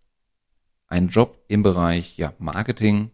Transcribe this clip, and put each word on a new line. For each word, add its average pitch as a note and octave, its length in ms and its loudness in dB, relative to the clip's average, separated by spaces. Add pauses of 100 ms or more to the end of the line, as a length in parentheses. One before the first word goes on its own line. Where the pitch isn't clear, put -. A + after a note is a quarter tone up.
(880)
einen F2 220 0
Job - 280 0 (100)
im G#2 160 0
Bereich, F2 540 0
ja, D#2+ 220 -6
Marketing G#2 760 -2